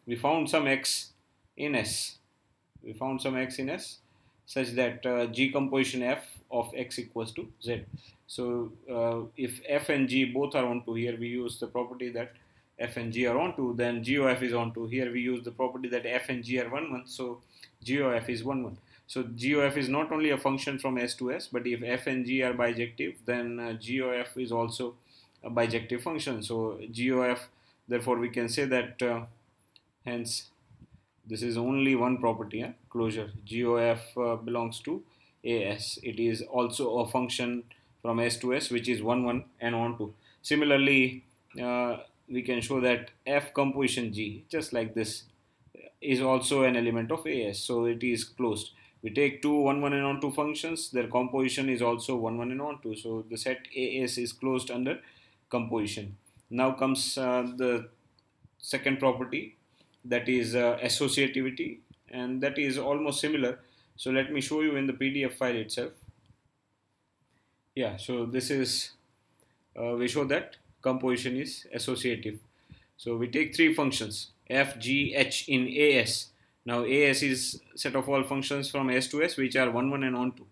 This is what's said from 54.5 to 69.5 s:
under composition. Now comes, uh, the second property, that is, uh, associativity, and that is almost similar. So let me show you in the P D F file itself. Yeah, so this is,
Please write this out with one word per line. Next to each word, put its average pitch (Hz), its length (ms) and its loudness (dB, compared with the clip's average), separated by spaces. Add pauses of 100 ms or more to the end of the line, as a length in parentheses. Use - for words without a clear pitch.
under 127 300 -2 (500)
composition. 110 680 -2 (340)
Now 127 220 2
comes, 135 440 0
uh, 123 380 0
the 123 340 0 (720)
second 135 400 -2
property, 120 560 0 (520)
that 120 220 0
is, 120 260 2
uh, 120 280 4
associativity, 131 960 0 (320)
and 127 300 -4
that 143 180 0
is 139 180 0
almost 143 420 0
similar. 139 400 0 (360)
So - 160 -4
let 135 200 2
me 147 80 -2
show 151 220 0
you 156 140 2
in 135 100 0
the 131 80 0
P 135 180 0
D 139 140 0
F 127 80 -2
file 123 220 0
itself. 131 380 -4 (1800)
Yeah, 110 220 -2
so 120 300 -4
this 127 240 -2
is, 131 400 0 (880)